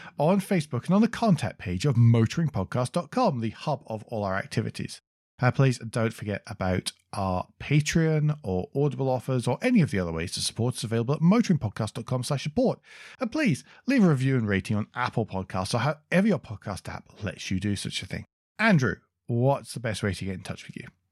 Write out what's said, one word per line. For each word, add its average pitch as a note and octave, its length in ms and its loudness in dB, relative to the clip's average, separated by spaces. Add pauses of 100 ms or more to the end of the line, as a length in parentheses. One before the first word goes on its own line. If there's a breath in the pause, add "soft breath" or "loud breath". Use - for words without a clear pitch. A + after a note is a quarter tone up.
(180 loud breath)
on F3 220 2
Facebook, D#3+ 460 -2
and F3 80 2
on G3+ 80 6
the A#3 60 4
contact F#3+ 500 0
page F#2 260 -4
of C#3 120 2
motoring A#2 520 6
podcast A#2+ 440 -2
dot - 180 -2
com, F#3 300 0
the A2 100 -4
hub - 360 -6
of A2 220 -8
all G#2+ 160 -4
our F#2+ 120 0
activities. - 640 -6 (400)
Uh, B2+ 100 6
please C3+ 280 4
don't A2+ 360 -4
forget G2+ 320 -6
about F#2 460 -2 (220)
our F#2+ 340 -2 (120)
Patreon D3+ 840 2
or F#2 320 -2
Audible C3+ 340 0
offers B2+ 380 -2
or B2 120 0
any B3 200 4
of C#3+ 100 4
the G2 80 -2
other F2 140 -2
ways E2 200 -4
to - 80 -6
support - 360 -2
us - 80 -8
available A#2 300 -2
at - 60 -4
motoring F#3 380 4
podcast A2 360 -4
dot A#2+ 120 -10
com B2+ 160 -2
slash C#3 220 -4
support. G3+ 340 0 (400 loud breath)
And A#3 140 -4
please C#4 320 0 (220 loud breath)
leave B3 180 6
a F3+ 40 8
review C3+ 280 4
and A2+ 100 2
rating G2+ 300 2
on G#2+ 180 -2
Apple A#2+ 320 -2
Podcasts F#2+ 480 -4
or A#2+ 40 2
however D#3+ 500 0
your F3+ 100 2
podcast - 500 -12
app F#2+ 180 -12 (180)
lets E2+ 260 -8
you F#2+ 80 0
do G2+ 160 -2
such - 280 -8
a - 40 -12
thing. - 180 -10 (360)
Andrew, D#3 360 4 (300)
what's B2+ 480 0
the B2 60 -10
best A2+ 240 -4
way G2 100 0
to - 100 -10
get F#2+ 100 -6
in F2+ 80 -12
touch - 220 -12
with - 120 -16
you? - 80 -14 (260)